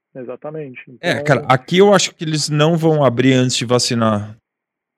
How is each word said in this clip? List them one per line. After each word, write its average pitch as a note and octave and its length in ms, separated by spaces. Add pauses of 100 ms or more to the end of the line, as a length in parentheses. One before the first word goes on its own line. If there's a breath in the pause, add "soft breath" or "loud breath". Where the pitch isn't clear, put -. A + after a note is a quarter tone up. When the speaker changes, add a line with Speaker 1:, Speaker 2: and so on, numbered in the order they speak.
(200)
Speaker 1:
exatamente. C3 640 (200)
Speaker 2:
É, E3+ 120
Speaker 1:
Então C#3+ 100
Speaker 2:
cara, C#3+ 240
aqui C3+ 300
eu G3+ 160
acho - 200
que - 100
eles D#3 260
não D3+ 280
vão D#3 280
abrir B2+ 280
antes B2+ 220
de B2 100
vacinar A2+ 680 (640)